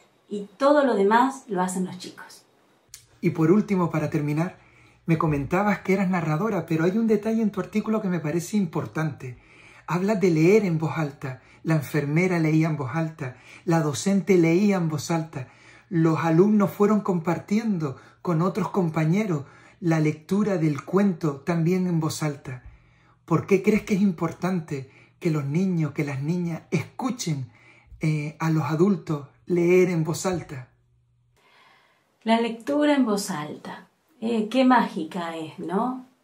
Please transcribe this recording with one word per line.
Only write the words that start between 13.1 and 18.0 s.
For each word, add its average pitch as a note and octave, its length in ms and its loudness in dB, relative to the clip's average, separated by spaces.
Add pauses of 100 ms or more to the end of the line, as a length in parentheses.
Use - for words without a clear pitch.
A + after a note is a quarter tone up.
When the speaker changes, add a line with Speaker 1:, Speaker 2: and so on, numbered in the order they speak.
Speaker 2:
la E3 160 2
docente F#3 580 2
leía F#3 380 4
en E3+ 120 0
voz D#3 220 -4
alta. D#3+ 380 -4 (420)
Los E3 340 2
alumnos G3 460 4
fueron G#3 320 2
compartiendo F3+ 960 -2 (260)